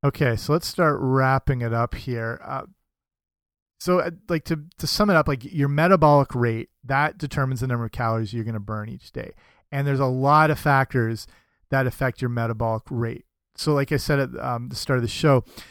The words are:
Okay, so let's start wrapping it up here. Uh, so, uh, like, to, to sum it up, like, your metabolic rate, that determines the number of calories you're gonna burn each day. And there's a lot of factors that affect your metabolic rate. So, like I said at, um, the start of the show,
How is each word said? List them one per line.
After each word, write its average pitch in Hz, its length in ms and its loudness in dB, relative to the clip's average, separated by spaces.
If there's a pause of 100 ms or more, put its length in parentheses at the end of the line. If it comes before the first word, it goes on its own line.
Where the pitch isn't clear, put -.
Okay, 135 320 0
so - 180 -4
let's 170 140 0
start 156 340 0
wrapping 131 600 0
it 117 120 -2
up 117 220 -2
here. 117 500 -8
Uh, 135 180 -8 (1160)
so, 180 220 2
uh, 180 100 -2 (180)
like, 165 180 -2
to, 160 160 -2 (160)
to - 80 -8
sum 208 240 2
it 185 40 4
up, 156 140 4
like, 135 160 -2
your 143 240 0
metabolic 147 680 6
rate, 117 360 -2 (120)
that 135 360 -2
determines 131 420 -4
the 131 60 -2
number 120 180 -2
of 110 80 -8
calories 113 400 -2
you're 117 120 -4
gonna 110 140 -6
burn 107 300 -8
each - 240 -16
day. - 220 -12 (360)
And 139 160 -2
there's 139 140 0
a 135 60 2
lot 143 440 4
of - 80 0
factors 127 720 0 (420)
that 135 160 0
affect 127 360 -4
your 123 80 -2
metabolic 113 600 -2
rate. 117 340 -6 (320)
So, 156 180 0
like 139 160 0
I 151 60 0
said 139 240 0
at, 123 180 -4
um, 123 300 -6
the 117 80 -12
start 131 220 -2
of 120 40 0
the 117 60 -2
show, 135 360 2 (260)